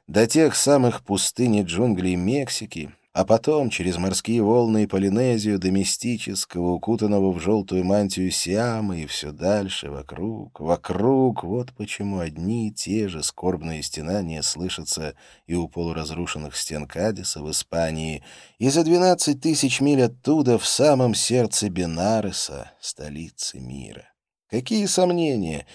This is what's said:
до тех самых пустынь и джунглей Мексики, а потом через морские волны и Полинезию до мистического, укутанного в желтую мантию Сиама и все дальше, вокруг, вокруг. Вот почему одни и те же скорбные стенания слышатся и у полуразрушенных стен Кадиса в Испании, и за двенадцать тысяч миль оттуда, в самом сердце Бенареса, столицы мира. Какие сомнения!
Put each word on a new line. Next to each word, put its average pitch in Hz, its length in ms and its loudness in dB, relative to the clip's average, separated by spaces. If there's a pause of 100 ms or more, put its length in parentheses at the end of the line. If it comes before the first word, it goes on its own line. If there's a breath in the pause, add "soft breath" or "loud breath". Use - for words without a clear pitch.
до 104 200 4
тех 160 300 4
самых 131 460 4
пустынь 107 540 2
и 104 60 4
джунглей 92 520 0
Мексики, 95 760 -4 (220)
а 95 120 0
потом 131 460 2
через 90 260 -2
морские 95 460 0
волны 110 400 4
и 104 40 2
Полинезию 104 720 0
до 92 120 -2
мистического, 95 1000 -2
укутанного 104 600 0
в 85 80 -4
желтую 95 420 0
мантию 95 480 0
Сиама 107 680 -2
и 78 80 -8
все 76 260 -8
дальше, 92 580 -2
вокруг, 90 720 -10
вокруг. 101 840 2
Вот 120 300 -6
почему 101 460 -6
одни 90 500 -4
и 104 40 -6
те 104 360 -2
же 82 140 -8
скорбные 80 600 -4
стенания 80 600 -4
слышатся 78 720 -6 (320 soft breath)
и 82 80 -4
у 85 120 0
полуразрушенных 80 920 -6
стен 76 280 -6
Кадиса 95 540 -4
в 76 100 -8
Испании, 80 720 -4 (360 loud breath)
и 117 100 2
за 160 160 4
двенадцать 170 560 4
тысяч 143 400 0
миль 139 220 4
оттуда, 123 560 4
в - 80 -4
самом 127 480 4
сердце 113 560 0
Бенареса, 87 1080 -2
столицы - 800 -10
мира. 64 460 -14 (440)
Какие 202 380 0
сомнения! 151 880 2